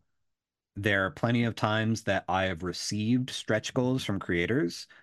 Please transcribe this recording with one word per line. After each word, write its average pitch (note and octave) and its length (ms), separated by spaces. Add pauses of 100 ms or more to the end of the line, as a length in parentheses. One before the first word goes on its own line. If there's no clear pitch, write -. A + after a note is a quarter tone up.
(760)
there G2+ 300
are F#2 60
plenty A#2+ 340
of A2 100
times A2 480
that F#2+ 240
I F#2+ 160
have F#2 180
received G#2+ 720
stretch - 420
goals B2+ 300
from G2+ 160
creators, F2 680 (160)